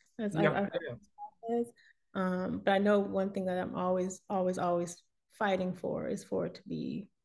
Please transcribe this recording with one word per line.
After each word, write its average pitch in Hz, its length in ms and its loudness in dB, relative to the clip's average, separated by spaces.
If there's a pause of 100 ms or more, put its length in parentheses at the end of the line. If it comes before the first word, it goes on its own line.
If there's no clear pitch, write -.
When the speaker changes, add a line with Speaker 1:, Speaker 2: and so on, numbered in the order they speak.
(180)
Speaker 1:
as 208 180 -2
I, 160 60 2
Speaker 2:
Yeah, 156 180 4
Speaker 1:
I've 202 80 0 (180)
Speaker 2:
yeah. 123 80 -8 (540)
Speaker 1:
says. 233 180 0 (460)
Um, 185 520 -2
but 196 80 6
I 196 60 6
know 202 200 6
one 196 320 0
thing 190 160 -2
that 180 120 0
I'm 185 180 -4
always, 185 520 0
always, 185 300 2
always 175 440 0 (360)
fighting 185 360 2
for - 340 -4
is 202 160 -4
for 175 220 -2
it 180 100 -8
to - 120 -20
be - 380 -4 (180)